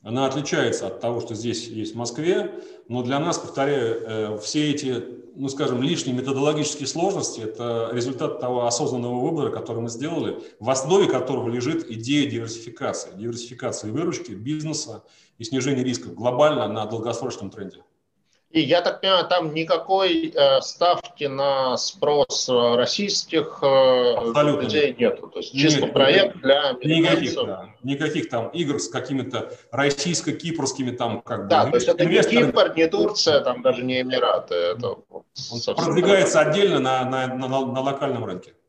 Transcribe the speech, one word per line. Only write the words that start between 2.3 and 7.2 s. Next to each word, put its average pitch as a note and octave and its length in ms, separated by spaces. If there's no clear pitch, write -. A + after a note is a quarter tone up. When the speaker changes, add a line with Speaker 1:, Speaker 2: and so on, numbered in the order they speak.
Speaker 1:
но B2 140
для C3 180
нас, D#3+ 200
повторяю, C3 640
э, G#2+ 380
все D3+ 320
эти, B2+ 320
ну, C3+ 140
скажем, B2+ 320
лишние C#3 340
методологические C#3 720
сложности – F3+ 540